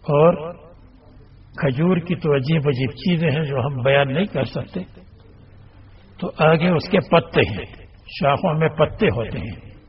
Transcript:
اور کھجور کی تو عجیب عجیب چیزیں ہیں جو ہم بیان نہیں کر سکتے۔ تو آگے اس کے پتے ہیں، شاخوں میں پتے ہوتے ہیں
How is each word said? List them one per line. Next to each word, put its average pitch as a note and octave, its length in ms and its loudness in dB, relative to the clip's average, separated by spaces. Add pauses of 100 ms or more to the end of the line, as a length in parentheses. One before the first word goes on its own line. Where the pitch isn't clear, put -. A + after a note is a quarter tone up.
اور D#3+ 500 2 (1040)
کھجور D#3+ 400 0
کی E3+ 180 -4
تو C#3+ 220 0
عجیب C#3+ 320 0
عجیب C3 220 -2
چیزیں E3+ 400 0
ہیں D#3 140 -2
جو C3+ 220 -2
ہم C#3+ 100 -4
بیان C3+ 380 2
نہیں - 120 0
کر C3+ 180 -4
سکتے۔ - 360 -8 (1400)
تو F3+ 180 -6
آگے D#3+ 300 4
اس E3 200 0
کے A3 100 2
پتے E3 420 2
ہیں، - 460 -4 (200)
شاخوں D3+ 480 0
میں D#3+ 140 0
پتے D#3 380 0
ہوتے A2+ 320 -2
ہیں - 320 -12 (180)